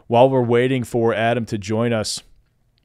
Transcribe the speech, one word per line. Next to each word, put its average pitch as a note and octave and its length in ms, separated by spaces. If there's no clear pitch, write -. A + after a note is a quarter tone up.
while A#2+ 200
we're C3+ 140
waiting B2 420
for A2+ 300
Adam A2+ 320
to A#2 100
join A2 380
us, - 280